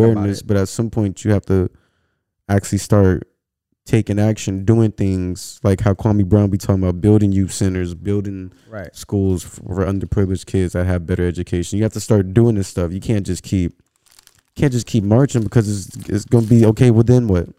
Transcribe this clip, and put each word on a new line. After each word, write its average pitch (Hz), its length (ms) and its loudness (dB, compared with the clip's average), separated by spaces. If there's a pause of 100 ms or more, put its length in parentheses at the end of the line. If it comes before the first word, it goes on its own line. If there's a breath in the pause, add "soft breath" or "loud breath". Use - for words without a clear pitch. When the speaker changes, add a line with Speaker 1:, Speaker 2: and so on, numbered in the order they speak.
Speaker 1:
about 113 80 6
Speaker 2:
awareness, 101 300 0
Speaker 1:
it. - 60 -16
Speaker 2:
but 101 100 0
at 98 140 0
some 117 180 -4
point 104 340 -4
you 107 100 0
have 95 140 0
to 92 220 2 (800)
actually 101 300 0
start 95 500 2 (560)
taking 104 340 0
action, 104 460 -2
doing 110 280 2
things 92 680 -4
like 98 200 0
how 101 100 2
Kwame 104 340 0
Brown 104 220 4
be 95 80 -2
talking 95 260 -2
about 87 200 -2
building 104 300 4
youth 95 200 0
centers, 92 420 -4
building 95 580 -6 (180)
Speaker 1:
Right. 101 260 -14
Speaker 2:
schools 95 480 -2
f-, - 220 -20
for 92 180 -4
underprivileged 95 640 -2
kids 92 260 -2
that 90 140 -2
have 90 180 -2
better 90 220 -2
education. 87 500 -4
You 104 80 0
have 110 80 -2
to 107 80 -10
start 98 320 0
doing 117 220 4
this 98 140 -4
stuff. 87 240 -6
You 95 80 -8
can't 87 260 -4
just 90 160 -6
keep, 90 400 -4 (720)
can't 143 180 0
just 120 140 -2
keep 107 180 -2
marching 117 380 2
because 104 260 0
it's, 101 400 -8
it's 101 160 -4
gonna 117 220 2
be, 113 180 6
"Okay, 110 260 4
well, 113 120 4
then 120 260 4
what?" 87 300 0